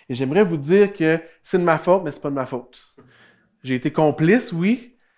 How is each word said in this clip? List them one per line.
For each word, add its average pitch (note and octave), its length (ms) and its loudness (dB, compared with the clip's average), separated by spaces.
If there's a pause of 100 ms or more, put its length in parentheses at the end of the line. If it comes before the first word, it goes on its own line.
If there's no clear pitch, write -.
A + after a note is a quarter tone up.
Et C3 60 -8
j'aimerais C#3 300 0
vous E3 140 -2
dire F#3+ 340 2
que E3 260 0 (240)
c'est - 160 -2
de F3 60 0
ma E3 140 2
faute, F3+ 260 0
mais D3+ 80 -8
c'est - 80 -20
pas D3+ 80 -8
de C#3 60 -6
ma C3+ 100 -4
faute. - 500 -12 (680)
J'ai C3 120 -4
été B2+ 160 -4
complice, D#3+ 640 2
oui, F#3+ 460 -4 (200)